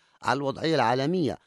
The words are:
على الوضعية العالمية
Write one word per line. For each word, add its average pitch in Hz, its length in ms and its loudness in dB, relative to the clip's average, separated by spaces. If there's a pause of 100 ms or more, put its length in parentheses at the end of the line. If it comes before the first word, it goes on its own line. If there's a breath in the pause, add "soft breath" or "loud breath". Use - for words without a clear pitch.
(220 soft breath)
على 127 160 0
الوضعية 139 380 -2
العالمية 131 720 0